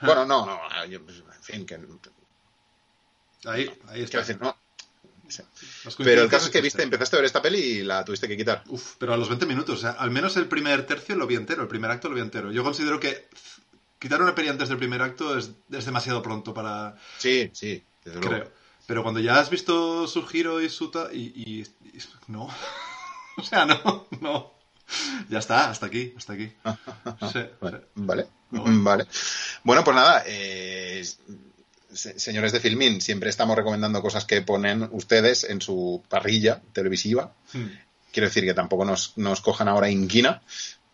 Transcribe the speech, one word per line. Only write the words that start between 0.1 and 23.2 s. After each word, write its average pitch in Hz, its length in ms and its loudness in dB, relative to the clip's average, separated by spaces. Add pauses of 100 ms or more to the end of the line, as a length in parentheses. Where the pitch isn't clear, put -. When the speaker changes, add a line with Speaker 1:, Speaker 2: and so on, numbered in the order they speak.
Speaker 2:
no, 135 200 4
no, 85 440 -8
yo, 92 140 -14
pues, 90 160 -20
en - 240 -20
fin, 104 220 -12
que 85 120 -14 (1700)
Speaker 1:
Ahí, 117 240 -4 (200)
ahí 113 140 -10
está. 117 80 -12 (120)
Speaker 2:
quiero - 40 -12
decir, 107 140 -6
no. 123 160 -4 (720)
Sí. - 120 -14 (420)
Speaker 1:
Las 113 120 -14
Speaker 2:
Pero 120 280 8
el 113 60 4
Speaker 1:
coincidencias - 20 -2
Speaker 2:
caso 139 140 4
es 120 60 -4
que - 100 4
viste, 143 60 2
Speaker 1:
existen. 156 160 -2
Speaker 2:
empezaste 127 320 0
a 156 40 6
ver 139 60 6
esta 135 160 2
peli 185 180 2
y 117 240 0
la 95 220 0
tuviste 101 220 -6
que 104 100 -4
quitar. 107 300 0
Speaker 1:
Uf, - 300 -12
pero 120 160 -2
a 117 40 2
los 117 100 0
veinte 120 180 -4
minutos, 135 340 -2
o - 20 -10
sea, 117 100 -2
al 123 180 -2
menos 165 280 0
el 170 100 0
primer 143 380 0
tercio 156 300 -4
lo 151 120 -2
vi 120 80 0
entero, 127 280 -4
el 107 40 -6
primer 110 240 -4
acto 123 160 -6
lo 143 80 -6
vi 123 60 -2
entero. 107 300 -6
Yo 120 120 -2
considero 147 360 -2
que 143 280 -4 (720)
quitar 143 220 0
una 175 120 4
peli 156 140 -2
antes 139 220 -2
del 131 80 -2
primer 123 240 -2
acto 131 360 -2
es, 110 140 -6 (200)
es 131 140 -8
demasiado 123 360 -4
pronto 110 320 -8
para 107 420 -8 (220)
Speaker 2:
Sí, 127 360 2
sí, 104 300 -8 (220)
desde 85 140 -12
luego. 92 160 -2
Speaker 1:
Creo. 107 160 -8 (340)
Pero 113 180 -4
cuando 110 160 -2
ya 117 180 6
has 143 120 6
visto 170 580 0
su 160 180 -4
giro 165 360 -2
y 160 80 -2
su 160 220 -8
ta-, 165 200 -6
y, 120 240 -10
y, 110 260 -10
y - 420 -20 (240)
no. 110 260 -12
<laughs> - 40 -12 (840)